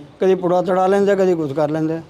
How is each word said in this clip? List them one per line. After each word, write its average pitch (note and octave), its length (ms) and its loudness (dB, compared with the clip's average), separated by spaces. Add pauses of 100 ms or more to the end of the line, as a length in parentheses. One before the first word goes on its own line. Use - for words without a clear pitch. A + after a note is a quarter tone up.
(200)
ਕਦੇ F#3+ 140 4
ਪੁੜਾ F3+ 280 0
ਤੜਾ F#3 240 0
ਲੈਂਦਾ, G3+ 280 2
ਕਦੇ F#3 200 2
ਕੁਛ D#3 180 -4
ਕਰ D3 180 -2
ਲੈਂਦਾ। D#3 400 -4